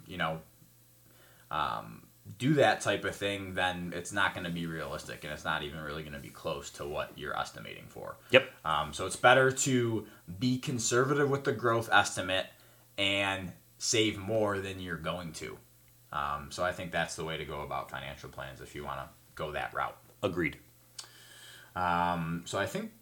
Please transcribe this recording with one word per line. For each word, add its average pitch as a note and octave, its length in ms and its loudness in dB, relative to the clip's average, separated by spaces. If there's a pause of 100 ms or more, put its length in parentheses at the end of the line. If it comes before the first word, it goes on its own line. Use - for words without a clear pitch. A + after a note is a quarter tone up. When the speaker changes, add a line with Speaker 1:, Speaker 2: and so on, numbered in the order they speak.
Speaker 1:
you F2+ 100 -10
know, D#2+ 240 0 (1080)
um, A1 520 -4 (340)
do C#3 180 4
that A2 260 6
type G2+ 240 2
of F#2+ 100 -2
thing, G2 400 -4
then F2 400 0
it's F2 160 -8
not F#2+ 220 2
gonna F2+ 160 -6
be E2+ 160 -2
realistic, D2+ 580 -6
and D2+ 100 -6
it's - 120 -8
not D#2 180 -2
even D2 180 -8
really D2+ 220 -6
gonna D2 160 -10
be A1+ 100 -14
close C#2+ 420 -6
to - 140 -8
what C#2+ 320 -4
you're C2+ 200 -6
estimating - 500 -8
for. - 280 -12 (160)
Speaker 2:
Yep. C3 180 8 (140)
Speaker 1:
Um, D2+ 300 0
so F#2+ 120 -4
it's F#2+ 120 -4
better C3 340 8
to A#2+ 540 2 (340)
be B2+ 180 2
conservative C3 720 2
with C3+ 140 0
the C#3 80 2
growth A#2 400 2
estimate F#2+ 560 4 (500)
and G2 540 2 (260)
save G#2+ 400 2
more G2+ 420 0
than F#2+ 200 -6
you're F2+ 180 -4
going E2 360 -6
to. - 240 -10 (560)
Um, C#2+ 380 -2
so F2+ 120 -4
I F2+ 100 2
think F2 180 -8
that's E2+ 240 0
the E2 80 -6
way D#2+ 140 -4
to D2+ 80 -6
go D2 160 -6
about C#2 280 -6
financial C2+ 400 -10
plans C2+ 320 -12
if - 140 -14
you D2 80 -8
wanna C2+ 260 -8 (260)
go D2+ 180 -4
that B1+ 200 -4
route. C#2 240 -4 (260)
Speaker 2:
Agreed. E2+ 340 0 (1160)
Speaker 1:
Um, F2 680 0
so - 140 -2
I G3 60 2
think G#3+ 260 -4 (100)